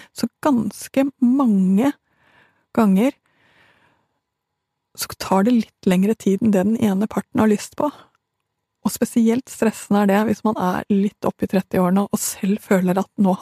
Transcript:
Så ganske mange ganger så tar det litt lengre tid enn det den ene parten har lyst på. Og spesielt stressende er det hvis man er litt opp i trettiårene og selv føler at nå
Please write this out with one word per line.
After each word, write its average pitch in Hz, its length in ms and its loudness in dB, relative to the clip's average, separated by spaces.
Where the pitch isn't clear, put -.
Så - 140 -4
ganske 254 640 -2
mange 240 720 2
ganger 220 420 2
så - 120 -10
tar 190 300 -2
det 254 80 2
litt - 340 -2
lengre 190 260 2
tid 196 280 -2
enn 214 100 2
det 185 140 2
den 226 100 0
ene 208 320 -2
parten - 320 -4
har 220 80 4
lyst - 300 -2
på. 294 100 -2
Og 208 80 -2
spesielt 226 580 0
stressende 208 540 -2
er 196 80 2
det 202 160 2
hvis 208 180 -4
man 214 140 0
er 180 320 -2
litt 202 340 -2
opp - 180 -4
i - 60 -4
trettiårene 185 560 0
og - 160 -4
selv - 400 -4
føler 185 380 0
at 196 100 -6
nå 190 200 4